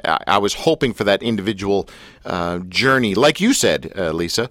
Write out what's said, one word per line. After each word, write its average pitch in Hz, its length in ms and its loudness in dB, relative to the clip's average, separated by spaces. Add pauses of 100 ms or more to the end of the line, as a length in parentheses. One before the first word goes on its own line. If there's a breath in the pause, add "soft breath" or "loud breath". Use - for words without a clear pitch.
I, 82 220 2
I 101 120 4
was 101 160 0
hoping 147 400 0
for 107 100 -4
that 98 180 2
individual, 101 640 -2 (380 loud breath)
uh, 87 360 -4
journey, 110 540 0
like 147 280 2
you 240 100 4
said, 82 420 0
uh, 87 180 -2
Lisa. 87 380 -2